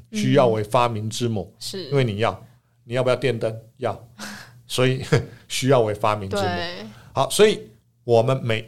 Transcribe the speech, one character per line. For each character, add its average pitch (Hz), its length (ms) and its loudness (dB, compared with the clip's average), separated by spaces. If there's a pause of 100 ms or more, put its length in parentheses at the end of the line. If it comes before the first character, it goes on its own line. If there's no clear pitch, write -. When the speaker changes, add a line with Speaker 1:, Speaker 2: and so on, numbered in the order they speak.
(120)
Speaker 1:
嗯。 214 80 -6
Speaker 2:
需 131 140 2
要 135 140 6
为 110 160 0
发 120 260 2
明 110 200 -6
之 120 180 -4
母。 104 320 -4
Speaker 1:
是。 190 300 -10
Speaker 2:
因 143 60 -2
为 135 80 4
你 104 140 -2
要， 104 280 -2 (380)
你 117 120 -10
要 131 80 0
不 123 60 2
要 123 60 4
电 120 220 -2
灯？ 110 180 -4 (220)
要。 117 300 -6 (100)
<laughs> - 480 -16
所 127 220 0
以， 131 180 -2 (200)
<laughs> - 220 -20
需 - 200 -4
要 131 140 6
为 107 120 0
发 107 220 0
明 104 120 -8
之 196 80 -4
母。 202 60 0
Speaker 1:
对。 180 460 -6 (260)
Speaker 2:
好， 135 160 0
所 214 180 6
以 214 140 0 (420)
我 117 200 6
们 131 200 2
每 110 240 -4